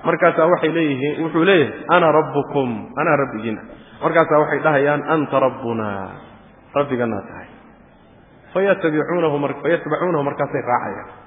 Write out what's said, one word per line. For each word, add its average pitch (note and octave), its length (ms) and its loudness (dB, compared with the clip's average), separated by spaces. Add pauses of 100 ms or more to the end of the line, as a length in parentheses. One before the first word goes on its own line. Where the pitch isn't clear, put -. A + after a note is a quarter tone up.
Markaasaa E3 420 2
waxay E3 280 2
leeyihiin, D3 500 0
wuxuu D#3+ 220 0
leeyahay, E3 280 4 (240)
"أنا E3 140 4
ربكم، C#3 760 -2 (100)
أنا D#3 160 2
rabbigiin." A#2 440 -4 (440)
Markaasaa D#3+ 360 4
waxay D3+ 200 0
dhahayaan, D3 440 2
"أنت D#3 300 -2
ربنا، A#2 760 -2 (640)
rabbigana A#2+ 460 -2
tahay." - 260 -16 (1040)
فيتبعونه E3 840 0
mar-, C#3 260 -4
فيتبعونه D#3 580 0
markaasay C#3 400 -4
raacayaan. A2+ 480 -4 (180)